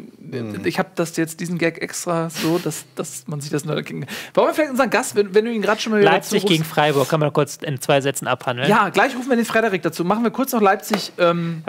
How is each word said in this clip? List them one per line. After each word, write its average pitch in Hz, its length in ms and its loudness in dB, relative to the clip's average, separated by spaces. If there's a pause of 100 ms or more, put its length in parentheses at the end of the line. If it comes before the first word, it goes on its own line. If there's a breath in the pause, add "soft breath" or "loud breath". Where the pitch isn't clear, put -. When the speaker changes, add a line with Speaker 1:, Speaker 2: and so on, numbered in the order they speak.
(320)
Speaker 1:
Hm. 113 340 -8
Speaker 2:
ich 170 140 -4
hab - 160 -4
das 165 220 -4
jetzt, 160 220 -4
diesen 175 200 -4
Gag 160 220 -2
extra 165 500 -4
so, 160 260 0
dass, 160 260 -6 (120)
dass - 320 -10
man 147 120 -6
sich 147 120 -10
das 151 120 -2
nur 151 120 -4
denken 156 320 -6
kann. - 80 -12 (180 loud breath)
Wollen 226 140 6
wir 330 80 2
vielleicht 302 160 0
unseren 247 180 2
Gast, 208 260 0
wenn, 202 200 2
wenn 214 100 6
du 240 60 -4
ihn 220 100 -2
grad 208 180 2
schon 226 140 -4
mal 214 80 4
wieder 190 100 6
Speaker 3:
Leipzig 190 300 0
Speaker 2:
dazu 190 60 0
rufst? 190 40 4
Speaker 3:
gegen 160 140 2
Freiburg, 147 420 2
kann 160 120 2
man 147 120 2
kurz 147 260 0
in 139 220 -6
zwei 139 220 4
Sätzen 135 260 -2
abhandeln. 123 400 -2
Speaker 2:
Ja, 208 220 4
gleich 240 260 2
rufen 254 140 -6
wir 254 80 4
den 226 80 2
Frederik 220 380 0
dazu. 170 200 -2
Machen 208 200 0
wir 226 80 2
kurz 269 200 -4
noch 233 100 2
Leipzig, 202 580 0
ähm, 170 500 2